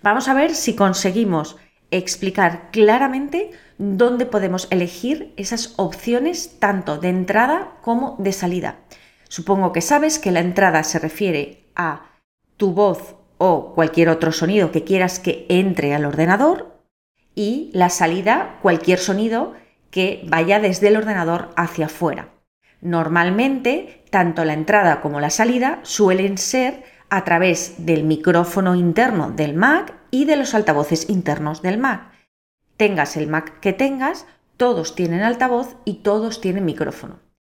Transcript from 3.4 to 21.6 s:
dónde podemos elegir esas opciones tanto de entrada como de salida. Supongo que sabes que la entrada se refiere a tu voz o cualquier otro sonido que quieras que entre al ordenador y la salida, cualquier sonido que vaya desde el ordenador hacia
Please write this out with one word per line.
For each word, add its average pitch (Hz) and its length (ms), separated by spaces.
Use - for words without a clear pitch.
dónde 233 480
podemos 190 460
elegir 233 680
esas 214 400
opciones 247 800
tanto 190 400
de 175 120
entrada 214 640
como 240 340
de 196 160
salida. 180 460
Supongo 190 400
que 247 80
sabes 302 400
que 202 100
la 175 120
entrada 175 420
se 160 160
refiere 156 760
a 160 440
tu 190 160
voz 196 420
o 170 360
cualquier 165 360
otro 160 240
sonido 180 400
que 165 100
quieras 180 360
que - 280
entre 180 480
al 147 80
ordenador 180 800
y 226 400
la 180 140
salida, 185 720
cualquier 180 380
sonido 220 540
que 190 380
vaya 170 320
desde 202 300
el 214 80
ordenador 180 580
hacia 165 300